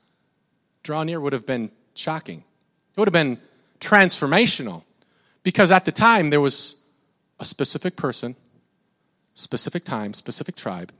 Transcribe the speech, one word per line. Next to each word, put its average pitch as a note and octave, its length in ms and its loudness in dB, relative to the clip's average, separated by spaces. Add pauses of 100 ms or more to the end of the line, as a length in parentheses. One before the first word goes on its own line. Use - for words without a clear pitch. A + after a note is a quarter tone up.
(840)
draw D#3 220 -6
near," E3 160 -6
would C#3+ 120 0
have A#2+ 140 -2
been A#2+ 240 -4 (240)
shocking. D#3 480 -8 (540)
It G3 40 0
would G3+ 60 4
have F3+ 60 0
been C#3+ 260 2 (420)
transformational, E3 1000 4 (600)
because F#3 280 4
at F#3 140 6
the - 80 -2
time G#3 380 4
there D3 100 4
was - 360 -2 (600)
a A2 60 -12
specific - 520 -6
person, B2 380 -6 (1000)
specific - 500 -6
time, G#2 300 -8
specific - 420 -10
tribe. F2+ 440 -10